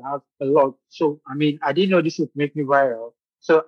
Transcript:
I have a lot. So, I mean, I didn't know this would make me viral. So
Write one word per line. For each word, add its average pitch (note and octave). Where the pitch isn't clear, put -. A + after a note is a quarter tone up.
I C3+
have C#3+
a C#3
lot. C3+
So, D3
I C3
mean, D3
I D3
didn't F#3+
know F3+
this D#3+
would D#3
make C#3+
me D3+
viral. C3
So D#3+